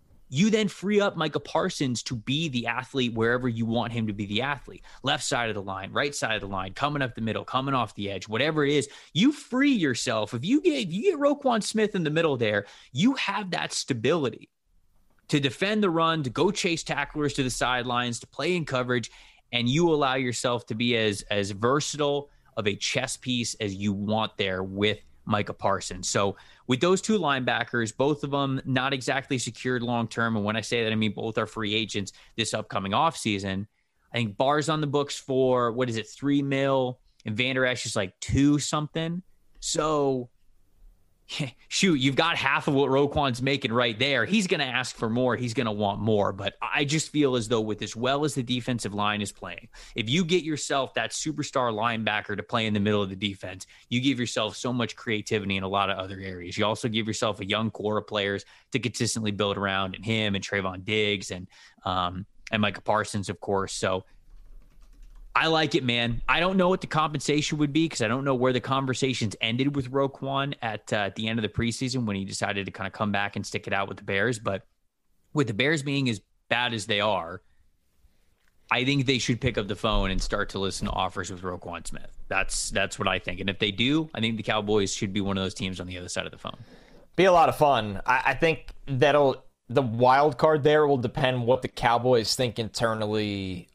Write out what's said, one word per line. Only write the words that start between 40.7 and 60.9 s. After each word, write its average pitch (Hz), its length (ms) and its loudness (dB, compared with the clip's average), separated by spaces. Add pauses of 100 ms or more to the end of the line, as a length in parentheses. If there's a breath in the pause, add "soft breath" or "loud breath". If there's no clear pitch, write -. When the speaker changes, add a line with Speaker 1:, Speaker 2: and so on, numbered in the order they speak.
Speaker 1:
<laughs> - 380 -8
shoot, 190 280 4
you've 135 200 2
got 165 200 4
half 143 320 2
of 156 60 2
what 135 160 4
Roquan's 139 520 2
making 135 300 0
right 120 280 2
there. 131 260 2
He's 190 220 2
gonna 165 160 0
ask 127 320 -2
for 117 140 -2
more. 120 260 2
He's 120 180 -4
gonna 117 180 0
want 104 300 0
more. 101 320 2
But 98 280 -6
I 139 240 0
just 151 260 -2
feel 143 240 2
as 113 120 0
though 113 140 2
with 107 220 -4
as 104 120 -8
well 131 300 0
as 143 80 -2
the 139 80 -2
defensive 120 540 -4
line 104 260 0
is 98 100 -4
playing, - 380 -14 (260 loud breath)
if 110 140 -2
you 170 160 2
get 170 180 2
yourself 139 520 -4
that 113 160 -2
superstar 135 600 -2
linebacker 107 640 -2
to 98 80 -6
play 113 220 0
in 107 80 0
the 104 60 2
middle 104 240 2
of 95 60 -4
the 98 60 -8
defense, 95 520 -8 (220 soft breath)
you 120 120 0
give 131 180 2
yourself 110 360 -2
so 123 180 -4
much 120 220 -2
creativity 104 600 -2
in 95 80 -2
a 95 40 -4
lot 98 240 2
of 95 80 -2
other 95 200 -8
areas. 92 380 -10
You 104 80 2
also 107 220 -2
give 110 180 -2
yourself 110 360 -2
a 101 60 -6
young 107 220 0
core 107 300 -2
of 104 80 -8
players 101 360 0 (280 soft breath)
to 131 80 0
consistently 110 520 -2
build 101 240 0
around, 98 400 -2
and - 80 -16
him 107 300 0
and 98 100 -2
Trayvon 92 400 -4
Diggs 104 460 0